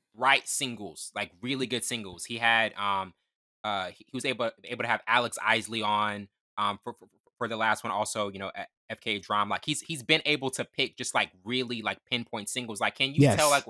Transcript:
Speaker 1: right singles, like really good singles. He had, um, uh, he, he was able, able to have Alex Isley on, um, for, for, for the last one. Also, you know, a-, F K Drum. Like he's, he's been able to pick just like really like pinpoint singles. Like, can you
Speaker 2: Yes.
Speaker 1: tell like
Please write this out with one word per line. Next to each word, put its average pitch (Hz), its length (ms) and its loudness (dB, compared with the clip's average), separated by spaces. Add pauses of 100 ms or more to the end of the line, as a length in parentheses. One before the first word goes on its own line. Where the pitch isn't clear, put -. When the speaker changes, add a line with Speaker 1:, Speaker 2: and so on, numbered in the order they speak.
(160)
Speaker 1:
right 127 320 4
singles, 104 640 -6
like 101 180 -6 (100)
really 127 260 -2
good 117 160 -2
singles. 98 420 -8
He 117 120 -8
had, 113 380 4
um, 98 380 0 (500)
uh, 101 240 -2
he, - 200 -14
he - 80 -18
was 127 100 -4
able, 120 240 -2 (140)
able 117 200 -6
to 117 40 -2
have 113 180 2
Alex 120 400 2
Isley 110 380 0
on, 104 440 0 (300)
um, 104 260 0
for, 120 100 -10
for, - 140 -20 (300)
for 120 100 -2
the 110 100 -4
last 107 260 2
one. 113 100 -2
Also, 104 360 0
you 98 100 -10
know, 98 160 -6
a-, 95 100 -8 (240)
F 113 120 -10
K 107 180 -2
Drum. 104 300 0
Like 95 160 -2
he's, 151 160 -4
he's 160 200 -8
been 156 240 4
able 135 260 0
to - 140 -6
pick - 320 -4
just - 160 -6
like 107 160 2 (140)
really 120 400 -4
like 101 160 -4 (100)
pinpoint 117 400 -4
singles. 113 320 -6
Like, 107 140 0
can 135 140 2
you 139 120 -2
Speaker 2:
Yes. 143 140 8
Speaker 1:
tell 156 160 6
like 139 180 4